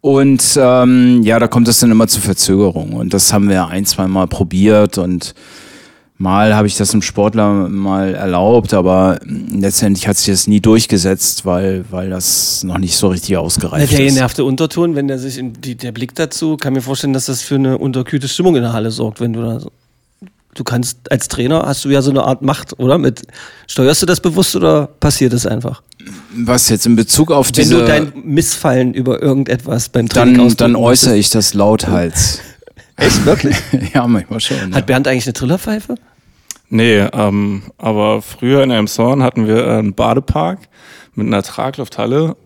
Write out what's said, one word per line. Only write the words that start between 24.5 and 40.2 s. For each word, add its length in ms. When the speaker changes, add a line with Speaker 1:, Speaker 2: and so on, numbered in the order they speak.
Speaker 2:
oder 300
passiert 440
es 160
einfach? 360
Speaker 1:
Was 320
jetzt 180
in 120
Bezug 340
auf 160
Speaker 2:
Wenn 160
Speaker 1:
diese 160
Speaker 2:
du 60
dein 260
Missfallen 680
über 280
irgendetwas 680
beim 220
Training 260
Speaker 1:
Dann, 120
Speaker 2:
ausdrücken 260
Speaker 1:
dann 20
äußere 360
Speaker 2:
möchtest. 160
Speaker 1:
ich 40
das 220
lauthals. 880
Speaker 2:
<laughs> 280
Echt, 280
wirklich? 300
Speaker 1:
<laughs> 200
Ja, 120
manchmal 360
schon, 160
Speaker 2:
Hat 180
Speaker 1:
ja. 60
Speaker 2:
Bernd 260
eigentlich 180
eine 60
Trillerpfeife? 640
Speaker 3:
Nee, 280
ähm, 640
aber 420
früher 400
in 80
Elmshorn 540
hatten 240
wir, 180
äh, 120
einen 180
Badepark 640